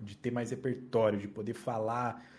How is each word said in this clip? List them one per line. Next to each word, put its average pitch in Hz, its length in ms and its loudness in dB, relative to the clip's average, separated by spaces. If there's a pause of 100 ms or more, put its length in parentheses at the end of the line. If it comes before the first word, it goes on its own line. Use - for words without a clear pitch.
de 104 140 -12
ter 123 160 -2
mais 120 180 0
repertório, 120 680 2
de 98 100 -4
poder 110 260 -4
falar 117 680 -2 (140)